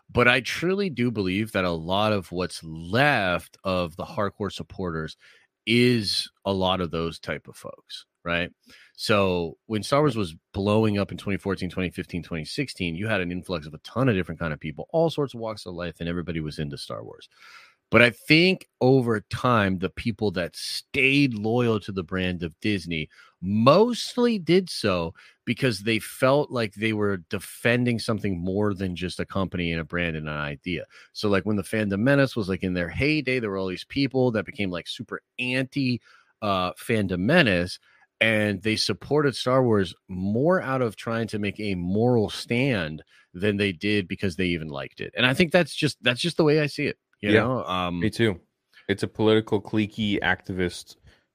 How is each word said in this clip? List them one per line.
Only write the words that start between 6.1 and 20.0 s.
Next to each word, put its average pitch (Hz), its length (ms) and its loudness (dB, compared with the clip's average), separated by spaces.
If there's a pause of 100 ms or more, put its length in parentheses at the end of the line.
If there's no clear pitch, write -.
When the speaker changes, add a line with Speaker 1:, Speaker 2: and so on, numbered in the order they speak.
Speaker 1:
a 98 60 0
lot 92 280 2
of 85 100 -2
those 82 280 -4
type 76 280 -10
of - 100 -20
folks, - 500 -18 (180)
right? 85 260 0 (460)
So 90 680 2
when 107 160 -4
Star 139 180 2
Wars 143 160 2
was 87 180 -2 (200)
blowing 104 440 4
up 95 140 -2
in 87 60 -10
twenty 98 180 -4
fourteen, 92 320 -4
twenty 90 220 -4
fifteen, 85 320 -8
twenty 80 240 -8
sixteen, 92 500 -6
you 101 100 -6
had 107 140 0
an 87 100 -4
influx 87 360 -6
of 76 80 -14
a 76 40 -18
ton 131 300 -2
of 113 60 0
different 85 260 -2
kind 80 140 -2
of 71 60 -8
people, - 300 -10
all 165 200 2
sorts 143 240 -4
of 117 60 -12
walks 110 260 -10
of 95 80 -10
life, 85 260 -8
and 85 80 -4
everybody 85 320 -4
was 76 180 -8
into 71 200 -6
Star 57 260 -12
Wars. - 240 -20 (640)
But 117 120 8
I 120 80 8
think 170 560 4 (140)
over 120 400 4 (100)
time, 101 480 2
the 90 100 -2
people 107 440 -2